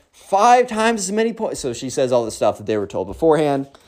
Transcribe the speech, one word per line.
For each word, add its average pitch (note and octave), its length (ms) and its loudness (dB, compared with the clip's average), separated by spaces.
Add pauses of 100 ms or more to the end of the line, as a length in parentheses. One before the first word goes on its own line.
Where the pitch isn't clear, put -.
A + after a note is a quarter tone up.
(120)
five A#3+ 560 4
times A3 340 0
as F#3 100 -6
many A3 220 -2
points." G#3 260 -6
So B2+ 140 -6
she C3 160 -10
says B2+ 240 0
all A#2+ 100 2
the A2 80 -6
stuff G#2+ 260 -2
that A2 80 -16
they A2 120 0
were G2 100 -4
told F#2+ 200 -6
beforehand. C#3+ 600 0 (200)